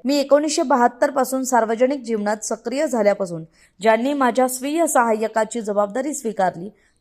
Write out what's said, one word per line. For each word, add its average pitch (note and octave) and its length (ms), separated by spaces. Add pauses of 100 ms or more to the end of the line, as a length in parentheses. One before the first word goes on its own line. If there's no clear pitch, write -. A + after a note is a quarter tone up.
"मी C#4+ 120
एकोणीसशे D4 460
बहात्तर B3+ 460
पासून C4 340
सार्वजनिक B3 580
जीवनात G#3+ 420
सक्रिय B3+ 440
झाल्यापासून G3+ 560 (380)
ज्यांनी A3+ 320
माझ्या B3+ 340
स्वीय C#4+ 400
सहाय्यकाची A3 760
जबाबदारी G#3 520
स्वीकारली F#3+ 560 (320)